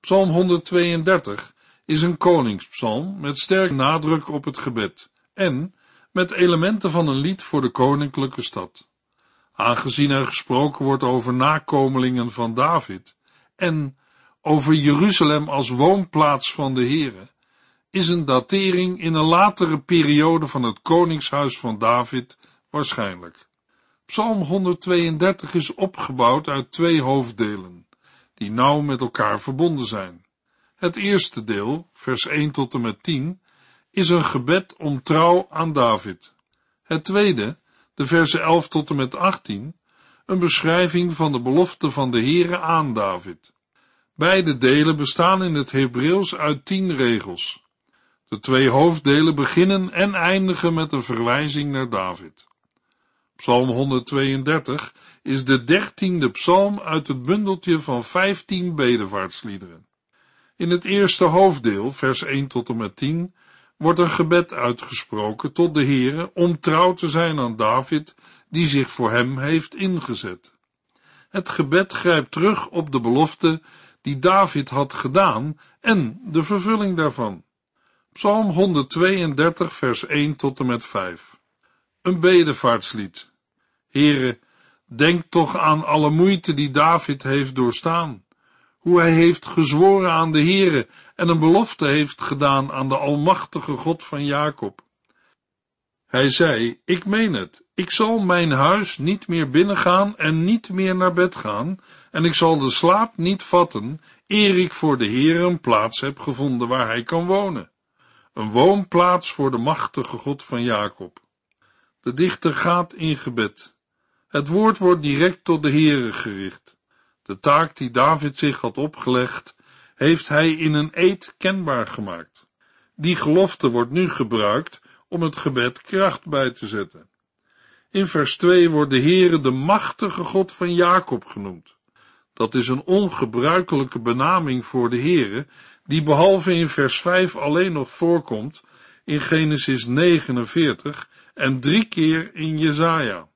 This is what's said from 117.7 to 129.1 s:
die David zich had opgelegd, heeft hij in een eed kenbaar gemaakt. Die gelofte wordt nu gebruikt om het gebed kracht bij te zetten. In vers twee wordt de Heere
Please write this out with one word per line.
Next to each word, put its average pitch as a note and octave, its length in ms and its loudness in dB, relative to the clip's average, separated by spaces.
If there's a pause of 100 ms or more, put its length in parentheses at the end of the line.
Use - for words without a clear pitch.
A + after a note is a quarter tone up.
die B2 140 -6
David C#3+ 480 0
zich C#3+ 220 -2
had A#2 180 -6
opgelegd, B2+ 760 -4 (400)
heeft D#3+ 340 0
hij D#3 220 2
in D#3 240 0
een D3+ 180 -2
eed F#3 460 -2
kenbaar D#3+ 480 -4
gemaakt. F2 600 -14 (500)
Die D#3+ 200 -2
gelofte D3+ 540 2
wordt A#2+ 200 -2
nu F3 180 0
gebruikt A2+ 720 -2 (280)
om E3+ 140 -6
het D#3 140 -4
gebed B2 440 -4
kracht F#3+ 460 -2
bij C3+ 240 -2
te A#2 160 -16
zetten. G2+ 420 -10 (840)
In G3 160 0
vers D3+ 300 -2
twee F3 340 6
wordt D3 200 0
de C3 100 4
Heere E3+ 400 4